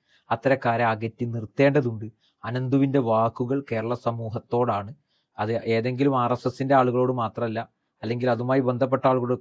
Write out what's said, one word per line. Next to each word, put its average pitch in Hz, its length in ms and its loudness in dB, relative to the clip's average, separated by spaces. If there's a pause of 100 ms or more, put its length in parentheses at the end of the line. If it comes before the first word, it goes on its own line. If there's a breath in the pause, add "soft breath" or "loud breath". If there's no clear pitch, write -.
(300)
അത്തരക്കാരെ 120 540 2
അകറ്റി 110 400 -2
നിർത്തേണ്ടതുണ്ട്. 117 840 0 (380)
അനന്തുവിന്റെ 131 540 2
വാക്കുകൾ 113 600 0 (140)
കേരള 113 220 -2
സമൂഹത്തോടാണ്. 117 1000 -4 (440)
അത് 107 140 -2 (120)
ഏതെങ്കിലും 123 560 2
ആർ 120 120 2
എസ് 123 160 -2
എസിന്റെ 135 260 0
ആളുകളോട് 127 380 4
മാത്രമല്ല, 113 480 -4 (420)
അല്ലെങ്കിൽ 120 280 -2
അതുമായി 123 300 2
ബന്ധപ്പെട്ട 127 460 0
ആളുകളോട്, 123 340 2